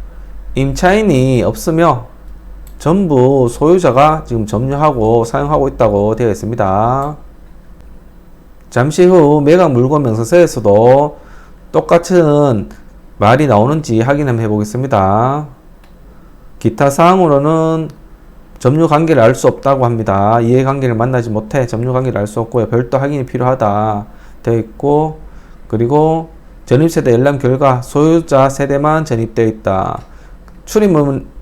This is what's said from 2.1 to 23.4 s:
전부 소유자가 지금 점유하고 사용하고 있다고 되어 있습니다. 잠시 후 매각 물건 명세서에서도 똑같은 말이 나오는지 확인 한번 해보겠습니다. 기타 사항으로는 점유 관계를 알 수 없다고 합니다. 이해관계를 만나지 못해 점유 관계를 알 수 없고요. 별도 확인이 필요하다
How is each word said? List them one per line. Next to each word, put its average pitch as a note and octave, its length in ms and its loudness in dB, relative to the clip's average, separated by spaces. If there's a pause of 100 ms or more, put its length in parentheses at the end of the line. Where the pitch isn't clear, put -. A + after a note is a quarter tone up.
전부 C#3 680 2
소유자가 D3+ 760 2
지금 A2+ 220 -4
점유하고 A#2+ 760 0
사용하고 C#3+ 440 -2
있다고 G#2+ 480 0
되어 A2+ 160 -2
있습니다. A2+ 840 -2 (1500)
잠시 D3 340 2
후 D3+ 360 6
매각 D#3+ 300 4
물건 C3 300 2
명세서에서도 A#2+ 1300 2 (440)
똑같은 D3 1000 2 (480)
말이 B2+ 300 2
나오는지 A#2+ 540 0
확인 C#3+ 260 0
한번 A2+ 180 -2
해보겠습니다. A2+ 1000 -2 (1120)
기타 C#3 300 -2
사항으로는 D#3+ 1000 2 (680)
점유 D#3 300 2
관계를 D#3 340 2
알 A#2+ 140 4
수 C3 120 0
없다고 C3 380 0
합니다. A2 560 0
이해관계를 C3 540 0
만나지 A#2+ 340 -2
못해 A2 380 -4
점유 B2 260 -4
관계를 B2+ 260 -2
알 G#2 80 -4
수 G#2+ 120 -8
없고요. A2 300 -2
별도 B2+ 280 -2
확인이 C#3 280 -4
필요하다 G#2+ 840 -2 (360)